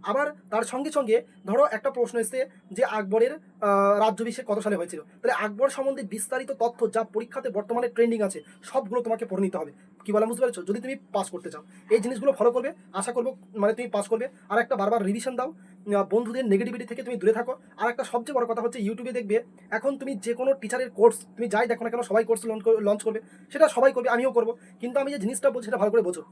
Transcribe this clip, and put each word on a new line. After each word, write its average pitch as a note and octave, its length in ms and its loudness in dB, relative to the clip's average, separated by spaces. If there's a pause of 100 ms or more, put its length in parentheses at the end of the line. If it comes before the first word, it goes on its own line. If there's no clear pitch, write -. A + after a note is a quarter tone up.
আবার C#4 280 0 (180)
তার A3 140 0
সঙ্গে C#4 280 -6
সঙ্গে A#3+ 300 2 (240)
ধরো A#3+ 260 4
একটা C#4 200 -2
প্রশ্ন A#3+ 280 -2
এসছে C4 300 -2 (220)
যে F#3+ 140 2
আকবরের, A3 480 2
আহ, D#4 60 -12 (600)
রাজ্যাভিষেক A3+ 460 0
কত G#3 140 -2
সালে G3+ 160 0
হয়েছিল, F3 260 -6
তাহলে - 300 -2
আকবর G#3+ 380 0
সম্বন্ধে C4+ 340 -4
বিস্তারিত A3 480 -6
তথ্য A#3 400 0
যা A3+ 120 0
পরীক্ষাতে A#3 460 -6
বর্তমানে A#3 380 -2
ট্রেন্ডিং A#3 340 2
আছে F#3+ 200 -2 (220)
সবগুলো A#3+ 380 -2
তোমাকে A3+ 240 -2
পড়ে F#3+ 160 -2
নিতে F#3+ 160 0
হবে। D3 140 -8 (340)
কি G#3 60 -4
বললাম G#3+ 180 4
বুঝতে A#3+ 120 -4
পেরেছো? A#3 220 -2
যদি G#3 180 -4
তুমি C4 140 -6
পাস - 340 -4
করতে - 220 -10
চাও D3+ 120 -16 (260)
এই A3 100 6
জিনিসগুলো B3 320 0
ফলো A#3+ 200 4
করবে, B3+ 220 -2 (200)
আশা G3 180 -4
করবো B3 260 -2 (180)
মানে G#3 180 2
তুমি A#3 140 -4
পাস G3+ 200 -2
করবে। A3+ 200 -2 (220)
আর G#3+ 100 2
একটা A#3 160 0
বারবার G3+ 300 0
রিভিশন A#3 300 -2
দাও, C4 180 -4 (420)
আহ, G3 140 4
বন্ধুদের A#3 360 0
নেগেটিভিটি A3+ 400 0
থেকে A#3 180 -10
তুমি A#3 140 -6
দূরে F#3+ 160 2
থাকো। B3 220 -2 (220)
আর A3 120 0
একটা A#3+ 140 -4
সবচেয়ে A#3+ 320 -4
বড় B3 100 2
কথা A#3 160 -4
হচ্ছে A#3 180 -4
YouTube-এ A3+ 320 -4
দেখবে A3+ 320 -2 (280)
এখন C4+ 260 -2
তুমি C4 180 -6
যে G#3+ 180 -4
কোনো C4 200 2
টিচারের B3 360 -4
কোর্স G#3 300 6
তুমি - 280 -8
যাই G#3+ 200 2
দেখো A#3 160 -2
না A#3 60 -4
কেন A#3+ 120 -2
সবাই A3+ 220 2
কোর্স A3+ 220 0
লঞ্চ A3 180 -4
কর-, A3+ 160 4
লঞ্চ G#3 240 0
করবে, A3 160 -2 (320)
সেটা D4 160 6
সবাই C4+ 240 4
করবে, B3 180 -2
আমিও A#3+ 220 2
করবো, A#3 260 0 (220)
কিন্তু B3 200 -2
আমি C#4 120 -2
যে C#4+ 60 -6
জিনিসটা B3 340 0
বলছি B3 140 -6
সেটা G#3+ 120 -2
ভালো G3+ 140 2
করে A3+ 100 4
বোঝো। F3 300 -4